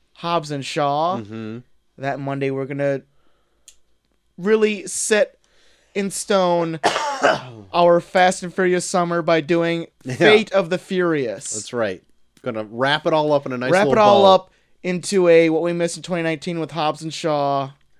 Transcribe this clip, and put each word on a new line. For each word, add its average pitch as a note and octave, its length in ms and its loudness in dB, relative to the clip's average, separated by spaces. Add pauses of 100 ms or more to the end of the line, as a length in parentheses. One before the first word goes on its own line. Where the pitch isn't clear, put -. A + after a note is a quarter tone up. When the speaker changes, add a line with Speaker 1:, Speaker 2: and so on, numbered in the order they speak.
(160)
Speaker 1:
Hobbs E3+ 340 -4
and C#3 140 -6
Shaw. C#3+ 540 -2
Speaker 2:
Mm-hmm. A2 400 -10 (380)
Speaker 1:
That C3+ 240 -6
Monday C#3 300 -4
we're C3+ 160 -6
gonna C#3 340 -2 (1400)
really G#3+ 500 0
set - 520 -2 (560)
in G3 160 -4
stone F3 760 0
<coughs> - 0 -
Speaker 2:
<coughs> B2+ 880 -2
Speaker 1:
our F3 280 4
Fast F#3 420 0
and F3 120 -10
Furious F3+ 300 0
summer E3+ 380 -2
by E3 180 2
doing E3+ 460 -2 (180)
Speaker 2:
Yeah. B2+ 120 -6
Speaker 1:
Fate G#3+ 360 4
of F#3+ 160 0
the F3+ 80 -2
Furious. D#3+ 800 -4
Speaker 2:
That's G#2+ 180 -12
right. G#2+ 300 -4 (400)
Gonna A2 220 -8
wrap C3 420 -2
it D#3+ 80 2
all D3+ 180 2
up C#3+ 140 2
in C3 60 -8
a B2+ 60 -4
nice B2+ 140 -2
Speaker 1:
Wrap G3 160 4
Speaker 2:
little G#3+ 60 2
Speaker 1:
it A3 100 6
all G3+ 200 8
Speaker 2:
bow. F#3+ 100 8
Speaker 1:
up F#3 160 0 (320)
into F3+ 460 0
a E3 200 6
what D#3+ 140 0
we F3 100 -2
missed E3+ 240 -4
in D#3 60 -16
twenty E3+ 220 -6
nineteen E3 360 -6
with D3 120 -8
Hobbs D3+ 280 -4
and D#3+ 140 -10
Shaw C#3 560 -2 (300)